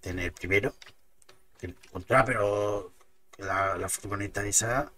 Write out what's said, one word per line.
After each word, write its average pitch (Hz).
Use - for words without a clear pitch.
Tiene 87
el 85
primero. 101
Tiene -
contra, 127
pero 104
la, 95
la 92
furgoneta 101
esa. 120